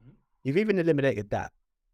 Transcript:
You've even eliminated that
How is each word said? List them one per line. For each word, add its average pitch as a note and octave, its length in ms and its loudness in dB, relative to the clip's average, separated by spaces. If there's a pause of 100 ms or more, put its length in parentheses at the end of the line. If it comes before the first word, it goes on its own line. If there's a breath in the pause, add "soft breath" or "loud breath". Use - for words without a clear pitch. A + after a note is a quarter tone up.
(440)
You've C#3 140 0
even G#3 200 2
eliminated C#3 520 0
that F2+ 220 -6 (420)